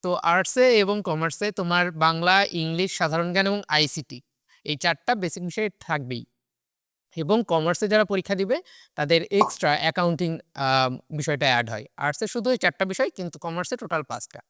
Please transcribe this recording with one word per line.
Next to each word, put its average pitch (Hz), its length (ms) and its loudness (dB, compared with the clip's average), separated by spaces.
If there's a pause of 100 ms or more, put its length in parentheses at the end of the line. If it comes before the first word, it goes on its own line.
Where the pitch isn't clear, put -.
তো 180 120 -2
আর্টসে 214 640 4
এবং 202 260 0
কমার্সে 165 460 -2
তোমার 175 400 0
বাংলা, 165 600 4
ইংলিশ, 165 460 -2
সাধারণ 170 360 0
জ্ঞান 190 140 2
এবং 202 200 0
আইসিটি, 147 540 0 (420)
এই 151 120 -4
চারটা 170 400 0
বেসিক 180 300 -4
বিষয় 214 240 -4 (100)
থাকবেই। 127 460 -6 (920)
এবং 185 320 0
কমার্সে 165 400 0
যারা 214 180 4
পরীক্ষা 196 300 -2
দিবে, 196 260 -2 (340)
তাদের 156 260 2 (100)
এক্সট্রা 185 480 2
অ্যাকাউন্টিং, 165 600 0 (140)
আহ, 131 440 2 (200)
বিষয়টা 147 280 -2
অ্যাড 120 240 2
হয়। 113 160 -8 (120)
আর্টসে 147 300 -2
শুধু 226 220 -2
এই 254 80 2
চারটা 190 280 -2
বিষয়, 190 240 -2
কিন্তু 175 300 -10
কমার্সে 170 360 -6
টোটাল 170 280 -4
পাঁচটা। - 360 -10 (100)